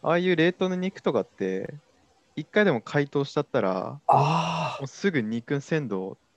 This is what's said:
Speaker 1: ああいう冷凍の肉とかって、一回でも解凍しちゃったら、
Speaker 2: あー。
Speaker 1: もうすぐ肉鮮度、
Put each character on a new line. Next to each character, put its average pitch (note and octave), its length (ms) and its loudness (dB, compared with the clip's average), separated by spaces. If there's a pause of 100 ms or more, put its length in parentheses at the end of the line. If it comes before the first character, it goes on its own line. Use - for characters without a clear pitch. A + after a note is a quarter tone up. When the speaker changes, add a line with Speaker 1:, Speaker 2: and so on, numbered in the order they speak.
Speaker 1:
あ D3+ 60 0
あ E3+ 80 4
い F3+ 120 0
う F3+ 60 4
冷 E3 180 4
凍 F#3 160 -2
の F#3 60 -2
肉 F#3 260 -6
と E3 120 0
か G#2+ 80 2
っ - 40 -6
て、 F#2+ 480 -4 (640)
一 D3+ 140 -6
回 G#3 160 4
で F#3 60 6
も A#2 100 0
解 C#3+ 260 -2
凍 C#3 180 0
し - 80 -12
ち - 40 -2
ゃ D3 40 2
っ - 40 -6
た B2+ 160 0
ら、 G2 460 -2
Speaker 2:
あ D#3+ 720 2
ー。 - 40 -12
Speaker 1:
も C#3 40 -8
う - 20 -12
す - 240 -2
ぐ D3 100 0
肉 A#2 400 -4
鮮 D3+ 260 -2
度、 F#2+ 300 -6 (200)